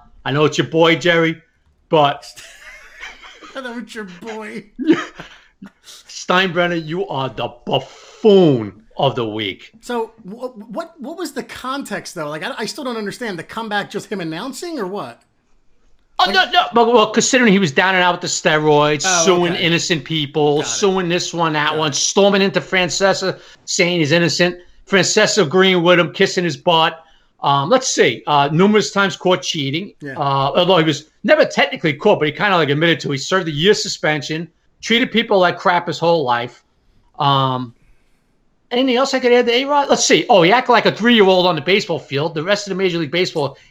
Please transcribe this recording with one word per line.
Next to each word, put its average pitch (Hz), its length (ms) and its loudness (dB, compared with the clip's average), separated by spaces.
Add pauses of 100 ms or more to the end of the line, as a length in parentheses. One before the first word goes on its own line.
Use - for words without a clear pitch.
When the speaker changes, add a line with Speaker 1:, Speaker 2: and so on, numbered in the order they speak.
(260)
Speaker 1:
I 131 60 -2
know 147 140 2
it's 143 120 0
your 156 80 0
boy, 165 300 4
Jerry, 165 440 0 (500)
but 143 360 2 (720)
Speaker 2:
<laughs> - 580 -20
I 269 60 -10
know 240 160 -12
it's - 160 -14
your 214 120 -10
boy. 214 760 -14
Speaker 1:
<laughs> 320 260 2 (800)
Steinbrenner, 175 1000 -2
you 175 240 -6
are 135 220 -6
the 123 200 -6 (160)
buffoon 139 1160 2 (140)
of 139 180 0
the 120 120 -4
week. 104 440 -8 (100)
Speaker 2:
So 233 260 -6 (160)
wh-, 240 320 -14 (160)
what, 330 280 -12
what 294 180 -12
was 359 160 -10
the 240 100 -10
context, - 720 -10
though? 156 140 -8
Like, 156 140 -10
I, 240 160 -8
I 233 60 -6
still - 180 -12
don't 247 140 -8
understand. 208 400 -10
The 160 60 -12
comeback, 208 480 -8
just 196 200 -10
him 196 100 -8
announcing, 269 580 -10
or 190 80 -6
what? 165 340 -12 (1000)
Speaker 1:
Oh, 370 60 4
Speaker 2:
Like 359 100 -2
Speaker 1:
no, 370 160 2
no. 359 220 2
But, 233 200 4
well, 220 180 4
considering 240 400 2
he 190 80 4
was 170 120 0
down 190 240 2
and 180 80 2
out 180 100 2
with 175 80 -6
the 175 60 -8
steroids, 151 800 2
Speaker 2:
Oh, 175 200 0
Speaker 1:
suing 175 280 2
Speaker 2:
okay. 185 120 -4
Speaker 1:
innocent 165 400 -2
people, 147 540 0
Speaker 2:
Got 135 80 -4
it. - 20 -8
Speaker 1:
suing 190 400 -2
this 175 240 -4
one, 165 200 0
that 151 180 0
Speaker 2:
Got 156 80 -4
Speaker 1:
one, 156 120 -2
Speaker 2:
it. 135 40 -8
Speaker 1:
storming 202 460 2
into 185 200 0
Francesa, 185 800 -2 (260)
saying 175 340 -2
he's 147 120 0
innocent, 170 460 0 (280)
Francesa 196 580 2
agreeing 185 380 2
with 175 180 4
him, 175 140 0
kissing 190 300 0
his 160 140 -4
butt. 165 460 0 (380)
Um, 139 280 0
let's 254 180 2
see, 127 400 0
uh, 147 260 2
numerous 202 380 4
times 196 260 -2
caught 185 240 0
cheating, 147 600 -6
Speaker 2:
Yeah. 139 160 -12
Speaker 1:
uh, 139 380 0
although 180 220 4
he 160 80 4
was 156 240 -4 (140)
never 302 220 4
technically 180 480 -2
caught, 180 260 2
but 151 80 0
he 147 40 -2
kinda, 196 240 0
like, 156 140 2
admitted 151 320 2
to, 151 100 -6
he 139 60 -4
served 185 320 -4
a - 20 -8
year 160 220 2
suspension, 160 760 -4 (340)
treated 240 300 0
people 214 280 0
like 175 180 2
crap 180 300 0
his 151 120 -8
whole 165 240 0
life. 120 400 -4 (560)
Um, 131 540 0 (960)
anything 247 240 0
else 262 180 0
I 262 60 0
could 240 140 4
add 240 140 4
to 233 60 0
A-Rod? 277 360 0
Let's - 160 2
see. 156 240 2
Oh, 196 140 6
he 170 100 6
acted 247 180 2
like 214 140 4
a 180 100 4
three-year-old 190 500 4
on 175 100 2
the 147 60 -4
baseball 175 380 -2
field. 147 340 -6
The 156 100 -6
rest 202 240 -2
of - 40 -14
the 185 40 -4
Major 185 220 -2
League 156 140 -4
Baseball 160 460 -4 (140)